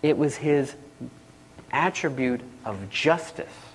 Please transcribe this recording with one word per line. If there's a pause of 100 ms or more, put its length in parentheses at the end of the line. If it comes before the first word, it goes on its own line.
It
was
his (960)
attribute (240)
of
justice (220)